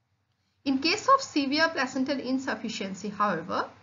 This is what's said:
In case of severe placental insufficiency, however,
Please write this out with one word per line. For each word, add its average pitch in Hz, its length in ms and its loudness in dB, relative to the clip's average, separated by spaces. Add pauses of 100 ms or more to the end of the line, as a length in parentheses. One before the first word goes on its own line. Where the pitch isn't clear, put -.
(640)
In 269 140 2
case 339 340 0
of 539 80 8
severe 302 500 2
placental 269 500 -2
insufficiency, 220 880 -4
however, 202 600 -2 (140)